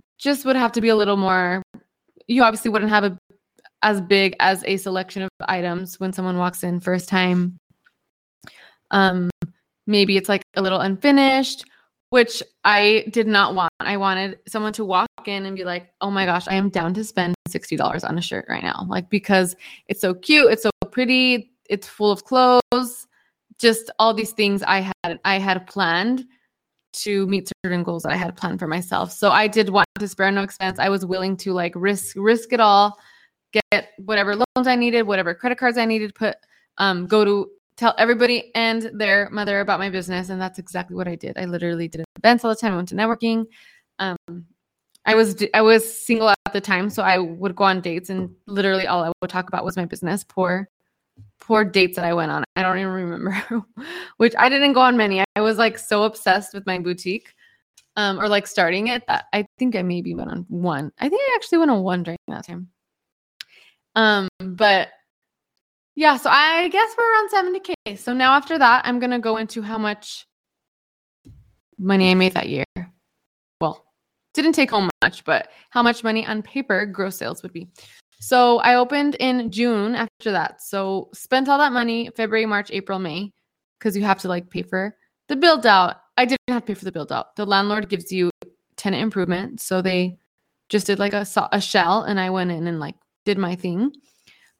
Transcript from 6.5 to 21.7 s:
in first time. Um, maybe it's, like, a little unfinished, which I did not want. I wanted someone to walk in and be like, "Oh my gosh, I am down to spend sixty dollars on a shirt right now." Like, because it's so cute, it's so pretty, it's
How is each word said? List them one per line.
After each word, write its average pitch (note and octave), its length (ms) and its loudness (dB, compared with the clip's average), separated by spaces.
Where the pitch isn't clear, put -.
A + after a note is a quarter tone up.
in F3 160 -2
first F3+ 300 -4
time. F3+ 480 0
Um, F#3 400 2
maybe G3+ 320 4
it's, F#3+ 100 -4
like, G3 140 2
a G#3 40 0
little F#3+ 200 0
unfinished, C4+ 840 2
which A#3+ 320 2
I G#3 460 4
did A3 160 0
not G3+ 280 2
want. F3 260 -2
I G3+ 160 -4
wanted F#3+ 500 -2
someone G#3+ 280 -6
to A3 100 -6
walk F#3+ 240 0
in G3 200 -6
and F#3+ 100 -10
be F#3 80 -8
like, F3+ 240 -8
"Oh G3+ 80 -2
my G3 160 0
gosh, F3 220 -2
I G3 60 -2
am G3 140 2
down F3+ 260 -2
to G#3+ 100 -6
spend F3+ 300 -2
sixty - 280 -8
dollars D#3 280 -2
on E3 140 -4
a F3 40 -4
shirt - 260 -8
right - 140 -6
now." - 260 -6
Like, F#3 200 -6
because F#3 480 2
it's G3+ 140 -8
so F#3 120 2
cute, D4 380 4
it's A3 100 -2
so G#3+ 80 2
pretty, B3+ 600 0
it's G3+ 200 -6